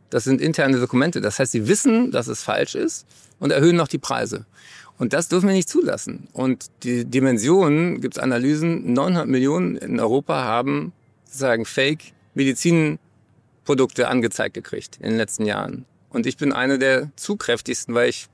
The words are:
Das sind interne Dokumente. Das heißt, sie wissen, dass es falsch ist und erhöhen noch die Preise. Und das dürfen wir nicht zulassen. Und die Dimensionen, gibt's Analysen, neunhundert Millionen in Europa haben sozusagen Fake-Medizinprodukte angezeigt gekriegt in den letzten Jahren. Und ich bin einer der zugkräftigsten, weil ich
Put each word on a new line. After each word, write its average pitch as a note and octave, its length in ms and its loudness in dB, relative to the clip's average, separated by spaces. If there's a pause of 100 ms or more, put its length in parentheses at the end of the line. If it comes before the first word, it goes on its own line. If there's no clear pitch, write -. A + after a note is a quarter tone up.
(120)
Das A#2+ 140 0
sind C3 160 2
interne C#3+ 380 2
Dokumente. B2+ 420 0
Das G#2 180 -2
heißt, C3 140 0
sie A2 140 -2
wissen, A3+ 440 4
dass B2 160 -2
es A#2 160 -8
falsch - 320 -2
ist - 320 -6 (320)
und C#3+ 120 -2
erhöhen D#3+ 260 4
noch D3+ 100 2
die D#3 100 -6
Preise. A2 480 -6 (540)
Und A#2 140 -2
das E3 160 0
dürfen F3+ 180 4
wir F#3+ 80 4
nicht F#3 140 0
zulassen. - 600 -2
Und C3 340 -2 (180)
die A#2+ 220 -2
Dimensionen, C#3+ 960 2
gibt's - 180 -6
Analysen, C#3 720 0
neunhundert D3+ 340 0
Millionen C3+ 500 0
in A2+ 220 -4
Europa C3 440 0
haben C#3 480 -2 (340)
sozusagen B2 400 -2
Fake-Medizinprodukte - 2500 -2
angezeigt A2+ 440 -2
gekriegt - 440 -12
in - 120 -6
den A2+ 80 0
letzten A2 280 -4
Jahren. G#2 400 -6 (240)
Und A#2+ 180 -2
ich C3 100 -4
bin D3 160 -2
einer C3 240 0
der C3+ 380 2
zugkräftigsten, B2 800 -4
weil A#2+ 140 4
ich - 240 -6